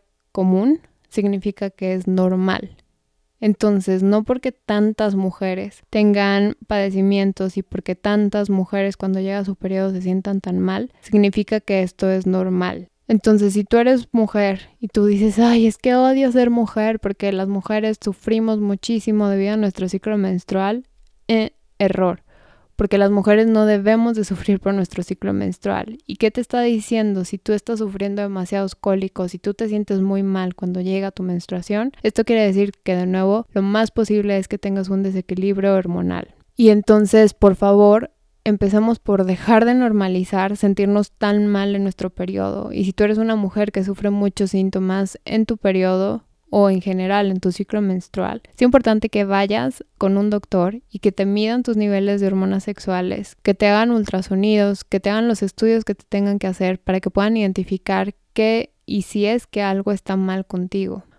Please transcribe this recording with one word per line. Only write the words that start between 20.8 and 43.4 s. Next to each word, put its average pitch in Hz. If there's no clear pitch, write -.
eh, 220
error. 190
Porque 202
las 196
mujeres 208
no 220
debemos 214
de 208
sufrir 196
por 196
nuestro 185
ciclo 196
menstrual. 196
¿Y -
qué 220
te 247
está 240
diciendo? 220
Si 190
tú 214
estás 214
sufriendo 202
demasiados 196
cólicos, 190
si 180
tú 202
te 226
sientes 208
muy 196
mal 190
cuando 185
llega 190
tu 190
menstruación, 185
esto 214
quiere 226
decir 202
que, 185
de 180
nuevo, 190
lo 196
más 208
posible 208
es 190
que 202
tengas 196
un 196
desequilibrio 190
hormonal. 180
Y 226
entonces, 214
por 196
favor, 208
empecemos 214
por 196
dejar 220
de 240
normalizar 196
sentirnos 202
tan 208
mal 202
en 196
nuestro 190
periodo. 196
Y 202
si 190
tú 208
eres 214
una 220
mujer 208